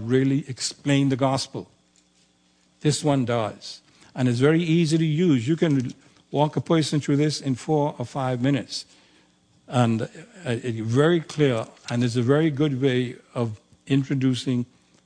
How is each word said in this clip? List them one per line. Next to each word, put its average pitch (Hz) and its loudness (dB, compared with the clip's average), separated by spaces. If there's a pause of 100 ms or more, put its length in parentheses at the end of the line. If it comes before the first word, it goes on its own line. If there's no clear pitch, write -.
really 135 2
explain 139 0
the 131 0
gospel. 131 -2 (1120)
This 151 0
one 139 2
does. 110 -6 (340)
And 127 0
it's 120 0
very 156 4
easy 165 2
to 165 2
use. 151 2
You 165 2
can 139 0 (380)
walk 147 0
a 139 -2
person 160 0
through 143 0
this 147 0
in 135 -4
four 147 -2
or 123 -8
five 127 -4
minutes. 131 -2 (840)
And, 113 2
uh, - -6 (380)
it's 117 -4
very 143 2
clear, 135 0 (240)
and 120 0
it's 120 -2
a 123 2
very 147 2
good 139 -2
way 127 0 (180)
of 117 -6 (260)
introducing, 131 0 (400)